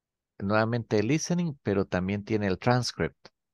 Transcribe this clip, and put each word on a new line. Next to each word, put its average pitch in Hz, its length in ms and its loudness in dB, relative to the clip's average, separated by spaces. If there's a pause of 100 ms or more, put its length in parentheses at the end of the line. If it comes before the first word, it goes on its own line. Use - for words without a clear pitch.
(400)
nuevamente 110 600 0
el 104 100 2
listening, 165 540 -2
pero 98 240 2
también 98 380 -2
tiene 104 220 0
el 92 120 0
transcript, - 680 -2 (240)